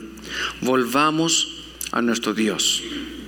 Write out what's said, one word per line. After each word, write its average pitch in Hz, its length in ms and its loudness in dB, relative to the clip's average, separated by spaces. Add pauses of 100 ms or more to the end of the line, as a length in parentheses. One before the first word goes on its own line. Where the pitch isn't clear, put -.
(600)
volvamos 147 960 2 (360)
a 120 120 0
nuestro 113 320 0
Dios. 104 480 2 (440)